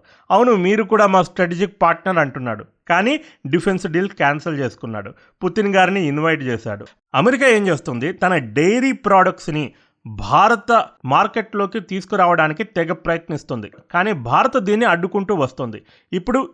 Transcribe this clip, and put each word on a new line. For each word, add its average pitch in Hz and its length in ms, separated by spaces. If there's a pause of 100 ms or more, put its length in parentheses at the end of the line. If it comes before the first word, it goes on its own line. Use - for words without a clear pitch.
(300)
"అవును, 226 260
మీరు 196 260
కూడా 214 240
మా 190 160
స్ట్రాటజిక్ 180 600
పార్ట్నర్" 170 360
అంటున్నాడు, 123 460 (240)
కానీ 220 320 (260)
డిఫెన్స్ 180 400
డీల్ 175 220
క్యాన్సిల్ 147 500
చేసుకున్నాడు, 113 540 (320)
పుతిన్ 202 300
గారిని 185 320
ఇన్వైట్ 151 360
చేశాడు. 113 440 (280)
అమెరికా 240 320
ఏం 208 220
చేస్తుంది? 143 440
తన 185 240
డైరీ 170 560
ప్రోడక్ట్స్ని 185 800 (340)
భారత 180 800 (200)
మార్కెట్లోకి 202 760
తీసుకురావడానికి 175 840
తెగ 170 280
ప్రయత్నిస్తుంది, 165 800 (220)
కానీ 190 180
భారత్ 165 480
దీన్ని 208 260
అడ్డుకుంటూ 190 480
వస్తుంది. 127 480 (300)
ఇప్పుడు 247 420